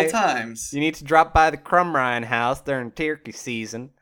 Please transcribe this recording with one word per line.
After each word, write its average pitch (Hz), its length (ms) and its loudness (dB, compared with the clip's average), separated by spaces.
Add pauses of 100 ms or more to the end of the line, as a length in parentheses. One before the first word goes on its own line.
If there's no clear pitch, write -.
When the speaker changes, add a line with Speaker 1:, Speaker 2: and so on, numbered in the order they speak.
Speaker 1:
Medieval 160 80 -2 (100)
Times. 117 500 -2
Speaker 2:
you 143 80 -4
need 156 160 0
to - 80 -16
drop 160 300 4
by 160 160 6
the 147 80 -4
Crumrine 143 680 0
house 120 380 -2
during 127 300 -4
turkey 151 420 -6
season. 117 560 -8 (120)